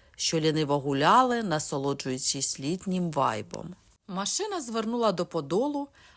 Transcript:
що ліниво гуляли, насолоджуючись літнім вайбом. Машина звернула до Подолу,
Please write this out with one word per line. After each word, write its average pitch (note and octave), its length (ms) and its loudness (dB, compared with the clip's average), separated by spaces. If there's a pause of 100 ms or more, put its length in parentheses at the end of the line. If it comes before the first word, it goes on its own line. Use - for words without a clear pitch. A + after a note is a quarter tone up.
(160)
що - 240 0
ліниво D3+ 400 2
гуляли, G3 600 4
насолоджуючись C#3 1160 0
літнім F3+ 500 -4
вайбом. C3 640 -4 (340)
Машина D#4+ 520 -4
звернула A3+ 520 0
до F3 140 -2
Подолу, A#3 640 -2 (280)